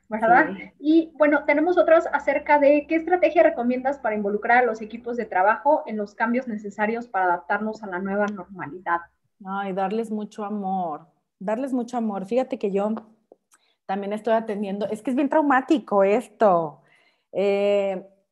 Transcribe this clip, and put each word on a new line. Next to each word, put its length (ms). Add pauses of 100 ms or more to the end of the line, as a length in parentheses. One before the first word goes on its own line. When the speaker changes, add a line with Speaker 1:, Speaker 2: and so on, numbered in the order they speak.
Speaker 1:
¿verdad? 400
Speaker 2:
Sí. 320
Speaker 1:
Y, 360
bueno, 280
tenemos 340
otras 340
acerca 460
de 300
qué 80
estrategia 480
recomiendas 540
para 180
involucrar 480
a 20
los 160
equipos 340
de 80
trabajo 600
en 100
los 200
cambios 320
necesarios 580
para 200
adaptarnos 580
a 20
la 140
nueva 260
normalidad. 720 (460)
Speaker 2:
Ay, 300
darles 360
mucho 340
amor, 600 (320)
darles 340
mucho 240
amor. 300
Fíjate 320
que 140
yo 200 (960)
también 260
estoy 220
atendiendo, 520
es 140
que 100
es 60
bien 120
traumático 760
esto. 800 (480)
Eh, 760 (280)